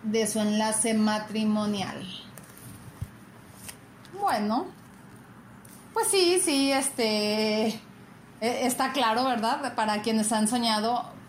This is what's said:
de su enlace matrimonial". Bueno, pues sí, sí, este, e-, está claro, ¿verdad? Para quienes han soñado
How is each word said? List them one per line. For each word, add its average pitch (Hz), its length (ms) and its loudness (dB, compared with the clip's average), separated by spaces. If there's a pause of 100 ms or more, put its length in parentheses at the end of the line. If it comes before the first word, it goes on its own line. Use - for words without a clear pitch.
de 220 240 0
su 220 120 -2
enlace 214 540 2
matrimonial". 214 1120 0 (2250)
Bueno, 240 460 2 (1300)
pues 453 140 2
sí, 370 340 4
sí, 277 300 2
este, 214 960 2
e-, 220 120 -2 (600)
está 254 540 0
claro, 240 320 2
¿verdad? 254 500 0
Para 214 260 0
quienes 220 300 2
han 214 160 2
soñado 233 640 0 (160)